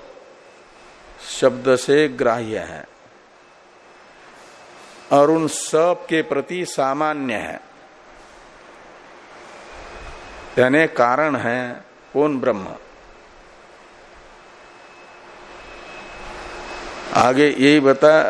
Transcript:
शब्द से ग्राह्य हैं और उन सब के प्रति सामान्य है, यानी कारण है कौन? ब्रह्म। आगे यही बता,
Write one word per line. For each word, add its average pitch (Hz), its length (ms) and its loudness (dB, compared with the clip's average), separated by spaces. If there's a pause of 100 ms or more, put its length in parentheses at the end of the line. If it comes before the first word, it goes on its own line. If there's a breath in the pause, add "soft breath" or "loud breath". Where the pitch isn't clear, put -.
(1300)
शब्द 127 460 2
से 143 320 2
ग्राह्य 117 520 -2
हैं 82 280 -12 (2250)
और 143 200 6
उन 160 160 2
सब 170 640 0
के 160 120 2
प्रति 160 440 -4
सामान्य 143 680 -2
है, 80 280 -8 (3000)
यानी 139 280 4
कारण 131 480 2
है 123 500 -4 (280)
कौन? 143 260 0
ब्रह्म। 107 280 -2 (4000)
आगे 131 340 4
यही 143 300 4
बता, 143 500 6